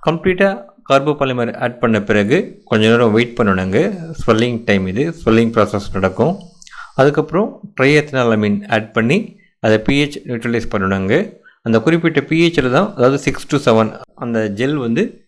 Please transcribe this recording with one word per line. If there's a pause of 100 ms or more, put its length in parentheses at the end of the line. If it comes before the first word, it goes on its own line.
கம்ப்ளீட்டா (400)
கார்போ
பாலிமர் (120)
ஆட்
பண்ண (100)
பிறகு (320)
கொஞ்ச (100)
நேரம்
வெயிட்
பண்ணணுங்க. (440)
ஸ்வெல்லிங் (120)
டைம்
இது, (140)
ஸ்வெல்லிங்
ப்ராசஸ்
நடக்கும். (680)
அதுக்கப்புறம் (300)
ட்ரைஎத்தனாலமைன் (160)
ஆட்
பண்ணி (480)
அதை (100)
பி
ஹெச்
நியூட்ரலைஸ்
பண்ணணுங்க. (500)
அந்த
குறிப்பிட்ட
பி
ஹெச்ல
தான்,
அதாவது (100)
சிக்ஸ்
to
செவன், (280)
அந்த (100)
ஜெல்
வந்து (240)